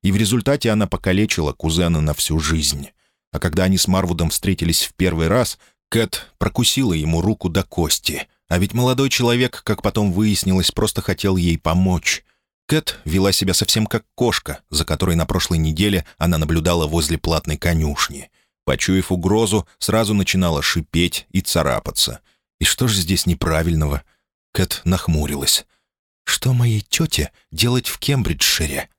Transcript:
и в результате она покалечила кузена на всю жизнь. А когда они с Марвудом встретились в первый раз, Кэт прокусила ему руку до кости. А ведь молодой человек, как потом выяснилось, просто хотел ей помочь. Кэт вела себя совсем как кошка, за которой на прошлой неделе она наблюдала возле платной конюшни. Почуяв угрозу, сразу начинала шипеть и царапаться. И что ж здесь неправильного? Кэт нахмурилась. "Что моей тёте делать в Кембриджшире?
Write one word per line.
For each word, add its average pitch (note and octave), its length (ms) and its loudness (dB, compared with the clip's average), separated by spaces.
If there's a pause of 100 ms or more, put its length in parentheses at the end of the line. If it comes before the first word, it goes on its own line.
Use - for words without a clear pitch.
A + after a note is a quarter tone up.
и G2 100 2
в F#2+ 40 2
результате A2+ 560 2
она G#2+ 160 2
покалечила F#2 640 0
кузена E2 480 2
на D2+ 120 0
всю - 260 -2
жизнь. D2 500 -2 (420)
А - 80 -6
когда F2+ 260 0
они F#2+ 120 4
с - 100 0
Марвудом F2 420 2
встретились E2 540 0
в - 100 -8
первый D#2+ 340 0
раз, A2+ 320 0 (300)
Кэт - 380 -2 (100)
прокусила B2 560 0
ему E2 280 0
руку F#2 280 -2
до F2 140 -2
кости. - 640 -4 (200)
А F2+ 100 0
ведь F#2+ 160 0
молодой B2+ 360 2
человек, A#2+ 540 0
как - 180 -4
потом G#2 320 0
выяснилось, F#2+ 580 2
просто G#2+ 300 -2
хотел F#2+ 340 0
ей E2+ 220 2
помочь. F#2 680 0 (440)
Кэт - 360 -2
вела F#2+ 300 2
себя F#2+ 200 0
совсем - 320 0
как - 200 -4 (100)
кошка, - 440 -2 (100)
за D2+ 160 -2
которой F2+ 300 0
на E2 100 2
прошлой F2 320 -2
неделе D#2+ 480 0 (120)
она E2 200 2
наблюдала D#2+ 500 0
возле D#2+ 300 0
платной D#2 400 -2
конюшни. D#2 720 -2 (360)
Почуяв - 460 0
угрозу, F#2+ 560 2 (120)
сразу A2 340 0
начинала F2+ 480 0
шипеть - 680 -2
и F#2 100 0
царапаться. - 800 -2 (380)
И - 60 0
что - 220 0
ж G#2+ 80 0
здесь F#2 300 0
неправильного? D#2+ 760 0 (500)
Кэт - 300 -2
нахмурилась. D2+ 840 0 (600)
"Что - 280 0
моей A#2 280 2
тёте - 500 -2 (200)
делать A#2+ 360 0
в - 120 -8
Кембриджшире? E2 1000 -2